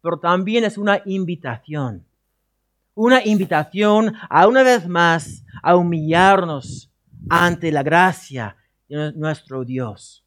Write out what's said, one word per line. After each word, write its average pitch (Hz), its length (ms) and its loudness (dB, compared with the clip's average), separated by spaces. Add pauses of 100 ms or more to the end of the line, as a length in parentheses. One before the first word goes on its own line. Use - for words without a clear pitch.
Pero 170 140 -4
también 190 460 0
es 208 160 -4
una 202 260 0
invitación. 147 1000 -8 (880)
Una 240 280 2
invitación 208 920 0 (140)
a 170 180 6
una 262 160 4
vez 240 240 2
más 170 580 -2 (160)
a 175 140 4
humillarnos 170 1160 0 (380)
ante 170 420 0
la 143 120 0
gracia 147 760 -2 (320)
de 151 240 -8
nuestro 147 500 -8
Dios. 123 640 -10